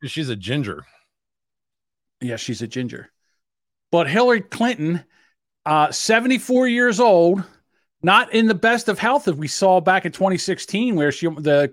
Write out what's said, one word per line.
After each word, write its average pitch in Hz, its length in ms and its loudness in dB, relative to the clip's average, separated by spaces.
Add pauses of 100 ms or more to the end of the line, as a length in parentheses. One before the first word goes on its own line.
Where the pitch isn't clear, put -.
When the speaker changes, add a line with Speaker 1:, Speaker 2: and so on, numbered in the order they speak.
Speaker 1:
She's 143 260 -8
a 117 60 -6
ginger. 101 480 -6 (1400)
Speaker 2:
Yeah, 120 160 -6
she's 110 260 -10
a 117 60 -6
ginger. 120 440 -10 (800)
But 165 180 2
Hillary 233 320 2
Clinton, 180 640 -4 (600)
uh, 151 260 2
seventy-four 254 760 0
years 240 340 0
old, 185 420 4 (580)
not 208 320 2
in 226 140 4
the 214 80 2
best 226 320 0
of 208 120 -2
health 254 280 0
as 175 80 0
we 151 140 -6
saw 185 320 2
back 185 240 0
in 170 80 -8
twenty 190 240 0
sixteen, 208 580 -4
where 147 160 2
she, - 160 -4
the 147 460 0